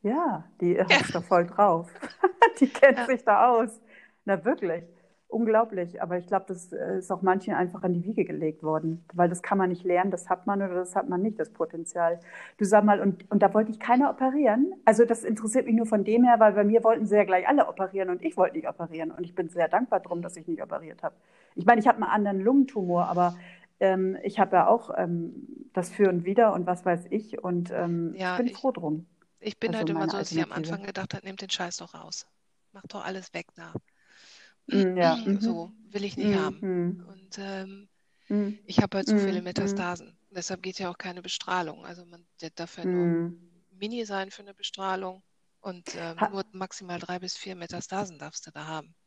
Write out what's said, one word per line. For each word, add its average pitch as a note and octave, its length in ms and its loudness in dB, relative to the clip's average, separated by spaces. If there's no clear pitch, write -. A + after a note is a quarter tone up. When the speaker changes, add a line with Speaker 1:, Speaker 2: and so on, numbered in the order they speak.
Speaker 1:
Ja, A3+ 420 -2
die F3 180 2
Speaker 2:
Ja. C#4 100 6
Speaker 1:
hat's - 140 -2
doch E3+ 120 -2
voll E3+ 220 4
drauf. F3 420 2
<laughs> - 600 4
Die C4+ 120 4
kennt C4+ 260 8
Speaker 2:
Ja. A#3+ 80 -2
Speaker 1:
sich B3 180 0
da A3+ 280 6
aus. A3+ 280 2
Na, G3 200 0
wirklich. E3+ 400 -2
Unglaublich. G#3+ 760 0
Aber F3 160 -4
ich F3 80 -8
glaub, F#3+ 220 -2
das, F3+ 240 -12
äh, F#3+ 260 -4
ist F#3 120 -8
auch F3+ 120 -4
manchen F#3+ 320 0
einfach F3 300 -4
in F3+ 100 0
die E3+ 100 -2
Wiege G#3 200 -2
gelegt D#3 380 -6
worden. D#3+ 420 -4
Weil F3 140 -2
das F3 140 -6
kann G3+ 160 -2
man F#3 120 0
nicht F3+ 140 -8
lernen, F3+ 260 0
das F3 180 -8
hat F3+ 180 -4
man G3+ 140 -2
oder F#3 140 -4
das F3+ 220 -6
hat F#3+ 120 -4
man F3+ 140 -2
nicht, G#3+ 160 -4
das D#3 120 -4
Potenzial. E3+ 720 -4
Du, G#3+ 60 0
sag G3+ 200 6
mal, G3+ 160 6
und, F#3+ 300 -2
und G#3 120 4
da G3 120 4
wollte G#3+ 160 2
ich A3 100 -8
keiner B3+ 300 4
operieren? C4 640 2
Also A3+ 200 8
das A3+ 200 -2
interessiert A3 420 -2
mich A#3 100 2
nur A#3 100 2
von G#3+ 180 0
dem A3+ 200 4
her, A#3+ 160 8
weil G#3+ 120 8
bei G3+ 120 4
mir A3 200 6
wollten A3+ 220 4
sie G3+ 100 4
ja G#3 80 6
gleich F#3 240 2
alle C#4 200 4
operieren F#3+ 420 -4
und F3+ 120 -4
ich - 140 -4
wollte F3+ 200 2
nicht D#3+ 120 -6
operieren. D#3+ 440 -8
Und F3 120 -10
ich E3+ 100 -16
bin F3 140 -4
sehr E3 200 -2
dankbar G3 320 0
drum, F3 200 -8
dass F3 160 -10
ich D#3+ 120 -16
nicht D#3+ 140 -6
operiert D#3+ 400 -12
hab. E3 120 -8
Ich F3+ 100 -8
meine, A#3 160 6
ich A#3 80 4
hab A3+ 60 6
einen A3 100 -4
anderen G3+ 360 0
Lungentumor, G3+ 680 2
aber, F3 320 0
ähm, F#3 420 2
ich G3 160 -4
hab G3 140 2
ja F3+ 140 6
auch, A#3 300 2
ähm, E3+ 500 -4
das F3 180 -4
Für G3+ 180 4
und F3 160 0
Wider G3+ 280 4
und F3+ 140 -2
was F3+ 180 -4
weiß F3 260 0
ich. - 320 -6
Und, F3 280 -4
ähm, E3+ 460 -4
Speaker 2:
Ja, F#3 140 -4
Speaker 1:
ich F3+ 40 -2
bin A#3+ 160 0
Speaker 2:
ich, - 0 -
Speaker 1:
froh - 220 -4
drum. E3 340 -6
Speaker 2:
ich - 180 -10
bin A3+ 180 -4
Speaker 1:
Also - 0 -
Speaker 2:
halt E3 140 -4
immer E3 180 -2
Speaker 1:
meine - 20 -2
Speaker 2:
so, - 80 -4
dass - 140 -8
ich D#3+ 100 0
am D#3+ 100 -6
Speaker 1:
Alternative. - 0 -
Speaker 2:
Anfang E3 320 -8
gedacht F#3+ 300 -10
hab, G3 100 -12
„Nehmt F#3+ 180 -14
den F#3+ 80 -10
Scheiß F3+ 280 -6
doch E3+ 160 -16
raus. D#3+ 320 -14
Macht - 220 -20
doch G3+ 100 -10
alles F#3+ 300 -10
weg E3+ 200 -10
da.“ E3 200 -20
Speaker 1:
Mm, F#3 240 2
ja, E3+ 280 4
Speaker 2:
<clears throat> - 20 -2
Speaker 1:
mhm. G3 140 0
Speaker 2:
So F3 320 -4
will G3+ 200 -8
ich G3 120 -8
nicht G#3 160 0
Speaker 1:
Mm, - 20 2
Speaker 2:
haben. G3 280 -2
Speaker 1:
mm. F3+ 420 -4
Speaker 2:
Und, F#3+ 340 -20
ähm, G3 500 -12
Speaker 1:
Mm, G#3 340 -2
Speaker 2:
ich - 180 -2
hab G3+ 120 -2
halt G3 140 -4
zu G#3+ 100 4
Speaker 1:
mm, - 0 -
Speaker 2:
viele G3 240 0
Speaker 1:
mm. G3 260 -4
Speaker 2:
Metastasen. F3 360 -10
Deshalb F#3 320 -10
geht F#3 180 -12
ja F3+ 100 -6
auch E3+ 80 -14
keine F3+ 240 -12
Bestrahlung. F3+ 640 -6
Also F3 200 -18
man, E3+ 220 -20
der D#3+ 80 -12
darf - 280 -12
ja F#3+ 80 -6
nur F3+ 220 2
Speaker 1:
Mm. E3+ 600 -4
Speaker 2:
mini A3 360 -8
sein G3 260 -6
für G3+ 100 -20
eine G3+ 120 -20
Bestrahlung. F#3+ 720 -8
Und, F3+ 360 -14
ähm, E3 240 -8
Speaker 1:
Ha- G3+ 100 -2
Speaker 2:
nur G3 220 -8
maximal F#3 480 -12
drei F3+ 200 -10
bis F3+ 180 -10
vier F#3 180 -14
Metastasen F3 600 -10
darfst D3 280 -14
du D#3+ 60 -20
da D3+ 140 -14
haben. D#3+ 300 -12